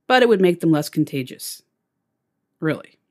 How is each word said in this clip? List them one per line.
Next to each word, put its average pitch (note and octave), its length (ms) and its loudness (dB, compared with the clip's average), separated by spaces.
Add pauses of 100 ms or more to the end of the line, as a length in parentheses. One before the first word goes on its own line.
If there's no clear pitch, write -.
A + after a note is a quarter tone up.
but B3+ 160 4
it A#3+ 60 2
would G3+ 100 2
make F3+ 220 2
them E3 100 2
less D3+ 160 0
contagious. - 720 -8 (1000)
Really. D#3 360 -6 (140)